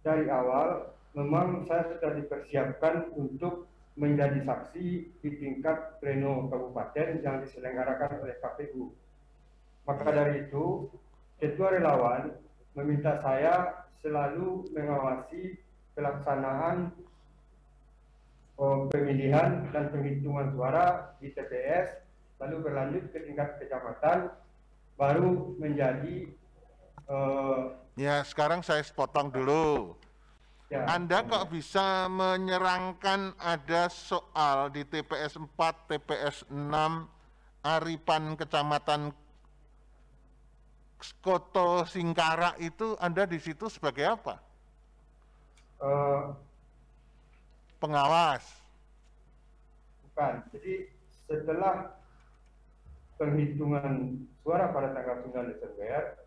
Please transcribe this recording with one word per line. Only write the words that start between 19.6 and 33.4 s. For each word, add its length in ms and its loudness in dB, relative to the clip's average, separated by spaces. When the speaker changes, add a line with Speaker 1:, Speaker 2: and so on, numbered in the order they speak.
Speaker 1:
dan 160 0
penghitungan 640 -2
suara 640 2
di 160 -14
T 80 -8
P 100 -10
S, 320 0
lalu 240 -6
berlanjut 480 -4
ke 160 -10
tingkat 320 -4
kecamatan, 720 0
baru 560 2
menjadi, 720 -2
eh, 520 0
Speaker 2:
Ya, 240 2
sekarang 400 0
saya 320 0
potong 400 0
dulu. 640 2
Speaker 1:
Ya, 240 -2
Speaker 2:
Anda 320 2
Speaker 1:
ya. 20 -8
Speaker 2:
kok 220 0
bisa 560 0
menyerangkan 1400 0